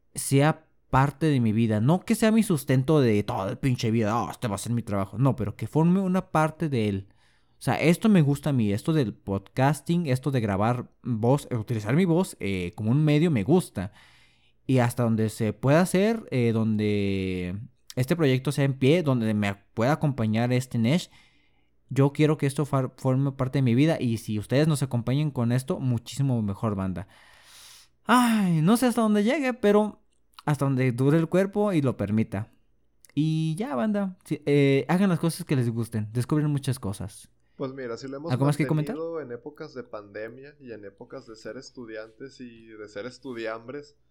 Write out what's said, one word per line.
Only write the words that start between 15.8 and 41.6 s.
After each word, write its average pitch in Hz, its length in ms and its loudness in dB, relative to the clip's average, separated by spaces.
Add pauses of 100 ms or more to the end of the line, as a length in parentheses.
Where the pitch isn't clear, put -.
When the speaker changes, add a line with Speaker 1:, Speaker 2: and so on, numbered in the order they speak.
Speaker 1:
hacer, 208 480 0
eh, 120 240 2
donde 101 1040 0 (380)
este 131 220 -2
proyecto 135 340 0
sea 139 140 0
en 135 120 -2
pie, 151 260 4
donde 120 300 0
me 101 220 0 (180)
pueda 120 200 2
acompañar 120 580 0
este 127 260 -2
Nesh, 123 320 2 (800)
yo 139 240 2
quiero 151 240 2
que 143 100 -2
esto 139 180 -2
far-, 135 320 -2
forme 135 340 0
parte 131 280 -2
de 135 40 2
mi 117 120 4
vida. 151 260 4
Y 113 160 0
si 107 220 -6
ustedes 135 280 2
nos 147 160 0
acompañan 135 480 -2
con 120 220 0
esto, 131 260 -2
muchísimo 127 640 -2
mejor, 104 340 -4
banda. 95 320 -6 (1000)
Ay, 214 560 4
no 202 160 4
sé 254 100 2
hasta 233 140 2
dónde 208 220 4
llegue, 262 300 0
pero 208 480 2 (440)
hasta 143 200 0
donde 131 260 2
dure 135 260 2
el 160 120 2
cuerpo 196 440 0
y 156 80 2
lo 127 160 0
permita. 107 540 -2 (600)
Y 160 420 0
ya, 254 200 -6
banda, 202 500 -2
sí, 151 200 -6
eh, 139 420 4
hagan 185 220 2
las 170 100 2
cosas 165 260 -2
que 156 100 -2
les 120 140 2
gusten, 110 440 -4
descubren 147 360 0
muchas 135 300 -2
cosas. - 500 -10 (280)
Speaker 2:
Pues 135 160 -8
mira, 123 240 -8
si 131 100 -14
lo 135 100 -10
hemos 156 140 -6
Speaker 1:
¿Algo 127 140 0
más 147 120 0
que 156 80 0
comentar? 151 300 -2
Speaker 2:
mantenido 165 260 -8
en 123 100 -12
épocas 151 440 -16
de 123 80 -12
pandemia 113 760 -14
y 127 120 -18
en 104 140 -14
épocas 120 420 -18
de 110 80 -18
ser 110 220 -14
estudiantes 113 800 -16